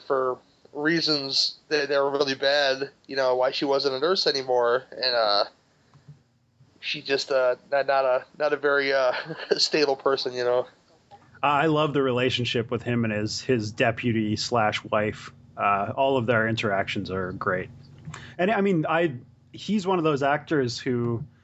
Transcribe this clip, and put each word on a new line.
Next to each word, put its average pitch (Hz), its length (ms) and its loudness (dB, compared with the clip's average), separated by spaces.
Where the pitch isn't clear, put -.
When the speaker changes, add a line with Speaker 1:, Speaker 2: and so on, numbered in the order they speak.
Speaker 1:
for 131 320 -2
reasons 147 840 -2
that, 147 200 -2
that 139 120 2
were 139 80 0
really 139 240 0
bad, 135 560 0
you 135 100 -10
know, 131 200 2
why 127 160 2
she 147 140 -4
wasn't 139 280 2
a 131 60 -4
nurse 180 260 0
anymore, 127 680 0
and, 127 240 -4
uh, 104 280 2
she - 220 -8
just, 139 300 -2
uh, 127 240 2
not, 139 140 2
not 135 200 2
a, 127 200 2
not 151 140 0
a 143 40 0
very, 139 340 2
uh, 131 220 2
<laughs> - 240 -2
stable 147 380 2
person, 131 380 -2
you 123 100 -4
know? 123 220 2
Speaker 2:
I 143 240 2
love 151 260 2
the 139 100 2
relationship 123 680 0
with 117 140 -4
him 120 200 0
and 110 80 0
his, 107 300 -4
his 107 300 -2
deputy 113 640 2
slash 107 480 2
wife. 107 480 -2
Uh, 101 380 2
all 135 220 2
of 117 80 0
their 110 220 4
interactions 98 640 -2
are 92 200 -4
great. 92 380 -4
And, 185 140 2
I 208 100 2
mean, 185 260 2
I, 165 260 2
he's 190 360 -2
one 185 100 2
of 165 60 0
those 147 180 2
actors 139 580 0
who 120 440 -2